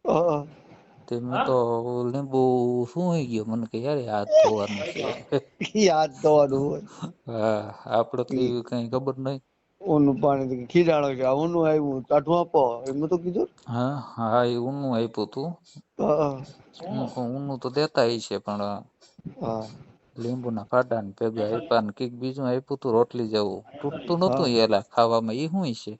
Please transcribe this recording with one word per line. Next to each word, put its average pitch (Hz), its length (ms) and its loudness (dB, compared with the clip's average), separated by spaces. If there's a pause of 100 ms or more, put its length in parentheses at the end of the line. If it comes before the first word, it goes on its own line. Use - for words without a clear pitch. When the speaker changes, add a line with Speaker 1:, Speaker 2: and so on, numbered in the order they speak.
Speaker 1:
હા. 156 460 2 (560)
Speaker 2:
તે - 160 -6
મેં 123 220 -2
તો 135 160 2 (480)
લીંબુ 131 360 0 (440)
શું 170 240 -4
થઈ 160 200 0
ગયો? 110 180 -2
મને 113 200 -4
કે 110 120 -8
યાર, 139 260 -2
હાથ 107 300 -2
ધોવાનું 113 500 4
છે. - 180 -6 (640)
Speaker 1:
ઈ 214 200 4
હાથ 156 300 4
ધોવાનું 143 440 6
હોય. 151 220 -2 (400)
Speaker 2:
હા, 110 380 0 (300)
આપણે 117 340 0
તો 131 120 -4
Speaker 1:
ઈ 131 40 0
Speaker 2:
એવી 123 220 0
કાંઈ 120 280 -6
ખબર 131 260 -4
નહીં. 135 260 -6 (380)
Speaker 1:
ઊનું 147 360 4
પાણી 135 340 2
તો 123 160 -6
ખીજાણો 160 440 4
છે. 131 120 -4
આ 131 140 2
ઊનું 165 260 0
આવ્યું, 147 420 0
કાઢું 147 320 2
આપો. 170 240 2 (240)
એમ 135 180 -4
તો 160 160 0
કીધું? 180 300 -4 (160)
Speaker 2:
હા, 127 300 -2 (160)
હા, 117 340 2
એ 123 120 0
ઊનું 135 340 -4
આપ્યું 113 380 -2
તું. 147 220 -8 (440)
Speaker 1:
હા. 143 500 0 (360)
Speaker 2:
હું 202 260 -6
કહું, 127 220 -6
ઊનું 135 300 -6
તો 131 120 -6
દેતા 139 380 2
હશે, 110 300 -4
પણ 104 240 -6 (680)
Speaker 1:
હા. 113 340 -6 (500)
Speaker 2:
લીંબુના 120 480 -6
ફાડા 123 340 0
ને 101 160 -8
ભેગા 113 320 -2
આપ્યા 117 340 0
ને 104 120 -4
કંઈક 123 220 -8
બીજું 131 320 -6
આપ્યું 131 340 -4
તું 127 120 -2
રોટલી 117 360 2
જેવું. 101 340 -2 (120)
તૂટતું 156 440 -4
નહોતું 160 280 2
Speaker 1:
હા. - 20 2
Speaker 2:
એ 120 100 2
એલા 107 260 4
ખાવામાં. 113 520 2
ઈ 151 120 -4
શું 165 300 -2
છે? 107 220 -12